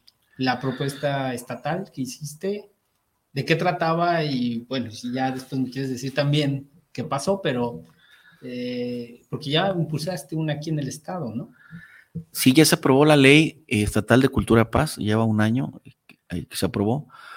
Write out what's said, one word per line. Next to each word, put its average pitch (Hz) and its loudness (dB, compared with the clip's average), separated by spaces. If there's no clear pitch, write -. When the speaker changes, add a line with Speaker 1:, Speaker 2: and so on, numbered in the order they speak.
Speaker 1:
la 127 0
propuesta 135 -4
estatal 160 -6
que 139 -8
hiciste, 190 -8
de 139 -4
qué 165 2
trataba 165 0
y, 123 -2
bueno, 120 -6
si 123 -10
ya 131 -2
después 131 -6
me 127 -4
quieres 135 -6
decir 131 -6
también 143 0
qué 123 -8
pasó, 143 -2
pero, 123 -2
eh, 247 -8
porque 139 -8
ya 170 0
impulsaste 165 -4
una 156 -2
aquí 151 -8
en 156 -2
el 131 -4
estado, 160 -10
¿no? 151 -8
Speaker 2:
Sí, - 4
ya 151 8
se 160 4
aprobó 139 4
la 151 6
ley, 143 6
eh, 107 2
estatal 107 4
de 135 4
cultura 113 4
paz, 147 0
lleva 107 0
un 107 2
año, 127 0
eh, 87 -8
que - -14
se 95 -2
aprobó. 110 -2